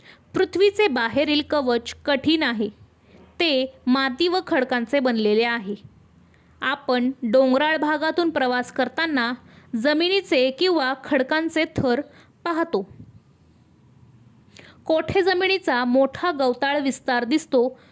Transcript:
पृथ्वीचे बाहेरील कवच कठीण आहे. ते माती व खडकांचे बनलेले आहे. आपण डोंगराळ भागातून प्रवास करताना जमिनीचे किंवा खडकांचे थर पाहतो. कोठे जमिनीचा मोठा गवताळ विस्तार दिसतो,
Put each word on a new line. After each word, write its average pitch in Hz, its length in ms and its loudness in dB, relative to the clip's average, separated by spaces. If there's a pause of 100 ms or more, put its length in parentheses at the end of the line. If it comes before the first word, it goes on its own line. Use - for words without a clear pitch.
(340)
पृथ्वीचे 403 540 2
बाहेरील 269 640 0
कवच 247 440 -2 (100)
कठीण 294 380 0
आहे. 226 260 -2 (720)
ते 262 460 0
माती 269 420 0
व 359 180 0
खडकांचे 262 540 0
बनलेले 226 440 2
आहे. 233 480 -6 (680)
आपण 254 480 -2 (120)
डोंगराळ 262 540 2
भागातून 311 540 0
प्रवास 247 420 -2
करताना 254 600 -2 (440)
जमिनीचे 302 760 2
किंवा 285 440 0 (100)
खडकांचे 311 600 0 (120)
थर 247 240 0 (440)
पाहतो. 330 440 -2 (2000)
कोठे 320 360 0
जमिनीचा 359 600 0
मोठा 269 460 2
गवताळ 277 500 0
विस्तार 247 440 -2
दिसतो, 254 560 0 (120)